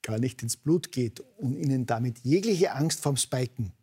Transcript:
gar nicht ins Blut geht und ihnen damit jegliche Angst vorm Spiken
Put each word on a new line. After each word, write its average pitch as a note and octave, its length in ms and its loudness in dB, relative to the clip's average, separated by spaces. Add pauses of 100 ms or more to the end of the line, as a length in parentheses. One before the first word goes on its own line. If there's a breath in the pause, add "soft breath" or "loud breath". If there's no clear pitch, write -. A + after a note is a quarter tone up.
gar A2 180 -4
nicht B2+ 240 -2
ins A#2 120 -4
Blut D#3+ 360 0
geht A#2+ 260 -2 (180)
und C3+ 200 -2
ihnen C3+ 280 0
damit A#2 360 -2
jegliche F3+ 560 2
Angst D#3 240 0
vorm C#3+ 160 0
Spiken B2 560 -2 (100)